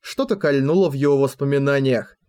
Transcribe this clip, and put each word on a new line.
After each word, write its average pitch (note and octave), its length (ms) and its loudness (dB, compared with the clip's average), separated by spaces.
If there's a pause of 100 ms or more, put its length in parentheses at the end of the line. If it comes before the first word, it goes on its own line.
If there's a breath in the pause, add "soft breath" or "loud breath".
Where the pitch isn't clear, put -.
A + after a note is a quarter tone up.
что-то C4 340 -4
кольнуло D#3 540 0
в C#3 40 -4
его C#3+ 240 2
воспоминаниях. C#3 1000 0 (120)